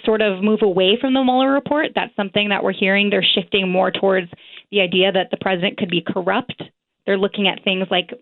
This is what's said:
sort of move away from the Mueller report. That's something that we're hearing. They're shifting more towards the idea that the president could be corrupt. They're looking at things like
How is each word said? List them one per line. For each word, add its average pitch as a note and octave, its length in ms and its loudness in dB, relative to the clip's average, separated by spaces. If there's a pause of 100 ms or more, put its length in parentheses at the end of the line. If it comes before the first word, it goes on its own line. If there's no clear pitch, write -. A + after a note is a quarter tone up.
sort A3 180 0
of G3 200 0
move G#3+ 220 2
away F#3+ 360 4
from C4 140 0
the C4 100 2
Mueller B3+ 280 2
report. C#4+ 420 -2
That's G3 220 -6
something G#3 340 -2
that G3+ 140 0
we're F#3+ 100 0
hearing. G3+ 380 2
They're F#3+ 120 2
shifting F#3 460 0
more F#3 220 2
towards F#3 360 0 (440)
the G3+ 100 2
idea F#3 300 2
that F#3 180 -2
the - 80 -4
president F#3+ 400 -2
could F3+ 140 -6
be F3 100 0
corrupt. F#3+ 600 -4 (420)
They're G3 100 0
looking G3 320 -2
at - 160 -2
things F#3+ 280 -2
like F3+ 180 -2 (120)